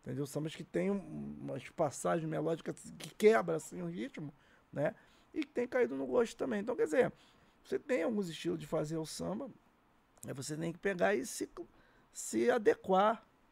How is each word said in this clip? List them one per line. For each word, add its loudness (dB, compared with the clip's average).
entendeu? -4
Sambas -6
que -12
tem 0
um, -6
umas -8
passagens 0
melódicas -4
que -12
quebra 6
assim, -8
o -4
ritmo, -8
né? -2
E -2
que -4
tem -2
caído 2
no -2
gosto 2
também. -2
Então, -2
quer 4
dizer, 4
você -4
tem 0
alguns 0
estilos -4
de -8
fazer -2
o -2
samba, -6
aí -8
você -6
tem -2
que -12
pegar 2
e 0
se, -6
se 0
adequar 4